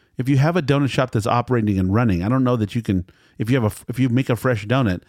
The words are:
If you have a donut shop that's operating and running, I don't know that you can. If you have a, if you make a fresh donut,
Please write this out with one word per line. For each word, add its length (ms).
If 100
you 100
have 200
a 40
donut 280
shop 220
that's 140
operating 540
and 140
running, 300
I 40
don't 160
know 140
that 180
you 60
can. 240
If 120
you 120
have 100
a, 160
if 120
you 100
make 200
a 60
fresh 320
donut, 420